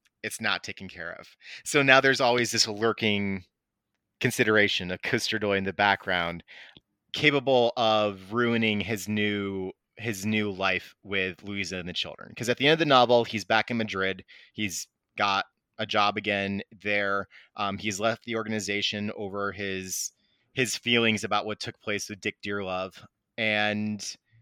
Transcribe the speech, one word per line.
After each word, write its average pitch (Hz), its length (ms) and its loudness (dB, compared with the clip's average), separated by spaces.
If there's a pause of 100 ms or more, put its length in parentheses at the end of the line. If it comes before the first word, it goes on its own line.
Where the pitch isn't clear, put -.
(220)
it's - 180 -8
not 101 240 -2
taken 95 240 -12
care 85 240 -12
of." - 240 -18 (280)
So 147 180 2
now 135 180 8
there's 135 200 4
always 123 300 4
this 113 180 0
lurking 104 760 0 (760)
consideration 107 680 2
of 92 100 -6
Custardoi 104 580 0
in 95 60 -2
the 95 80 -2
background, 90 720 0 (680)
capable 131 640 2
of 107 560 0
ruining 113 480 2
his 101 280 -6
new, 101 640 -2 (240)
his 104 300 -6
new 107 240 0
life 92 520 -2
with 95 400 -4
Luisa 98 340 -8
and 87 120 -8
the 90 40 -8
children. - 440 -10
'Cause 113 120 -4
at 123 80 0
the 135 100 0
end 151 80 6
of 165 60 4
the 165 40 2
novel, 123 400 6
he's 107 200 -6
back 110 260 2
in 117 60 -2
Madrid. 95 480 -4 (280)
He's 104 360 -6 (280)
got 98 300 0 (320)
a 110 80 -6
job 104 300 2
again 98 460 -2 (100)
there. 98 560 -2 (280)
Um, 98 220 -4
he's 98 220 -4
left 113 240 0
the 117 120 -4
organization 104 800 -4
over 101 360 -6
his, 95 580 -8 (420)
his 127 240 -2
feelings 117 460 2
about 104 240 -2
what 107 140 -6
took - 200 -12
place 104 300 -4
with 101 100 -12
Dick - 220 -6
Dearlove. 95 640 -6 (320)
And 107 800 -2 (260)